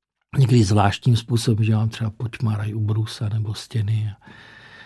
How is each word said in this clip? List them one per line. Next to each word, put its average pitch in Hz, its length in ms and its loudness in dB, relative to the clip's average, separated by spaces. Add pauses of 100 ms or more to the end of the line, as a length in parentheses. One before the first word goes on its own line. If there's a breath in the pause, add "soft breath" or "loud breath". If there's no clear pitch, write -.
(380)
někdy 123 260 6
zvláštním 101 520 2
způsobem, 113 500 0
že 110 100 2
vám 107 140 0
třeba 110 200 -6
počmárají 107 640 -4
u 110 60 -6
brusa 107 500 -4
nebo 107 240 -4
stěny. 107 600 -4
A, - 120 -20 (600 loud breath)